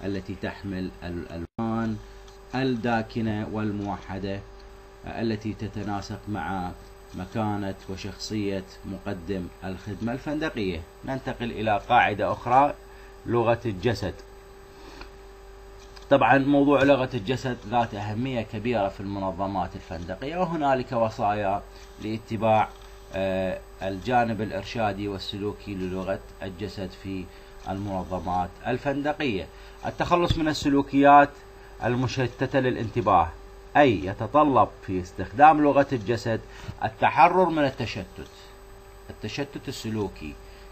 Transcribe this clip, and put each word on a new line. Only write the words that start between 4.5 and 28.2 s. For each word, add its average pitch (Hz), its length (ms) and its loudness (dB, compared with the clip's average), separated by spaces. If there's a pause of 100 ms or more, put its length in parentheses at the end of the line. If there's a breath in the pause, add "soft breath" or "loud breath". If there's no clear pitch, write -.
التي 110 460 -4
تتناسق 101 680 -6 (100)
مع 90 420 -4 (440)
مكانة 101 600 -4 (140)
وشخصية 98 760 -4 (200)
مقدم 95 640 -6 (160)
الخدمة 98 480 -6
الفندقية. 127 680 -4 (240)
ننتقل 123 460 -6
إلى 107 380 0
قاعدة 101 440 4
أخرى، 131 420 4 (520 loud breath)
لغة 113 400 2
الجسد. 101 480 -2 (2000 loud breath)
طبعا 131 280 8
موضوع 139 440 6
لغة 135 320 6
الجسد 123 420 -2 (120)
ذات 117 260 2
أهمية 110 480 -4
كبيرة 107 460 0
في - 120 -8
المنظمات 98 760 -4
الفندقية، 92 600 -8
وهنالك 147 560 0
وصايا 104 720 0 (400 loud breath)
لاتباع، 110 680 2 (460 loud breath)
آه، 95 440 -2 (240)
الجانب 110 600 0
الإرشادي 101 680 -4
والسلوكي 101 640 -6
للغة 92 460 -4 (220)
الجسد 95 480 -8 (120)
في 95 220 -6 (440 loud breath)
المنظمات 90 840 -4 (160)